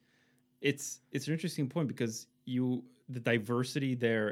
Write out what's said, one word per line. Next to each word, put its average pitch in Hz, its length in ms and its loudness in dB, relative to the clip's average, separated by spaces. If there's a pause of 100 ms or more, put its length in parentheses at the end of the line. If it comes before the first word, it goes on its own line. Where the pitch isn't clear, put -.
(600)
it's, - 380 -2 (120)
it's 139 160 -4
an 147 60 0
interesting 156 360 -2
point 160 200 0
because 117 380 -4 (180)
you, 123 380 0 (260)
the 127 100 -6
diversity 120 760 2
there 113 360 2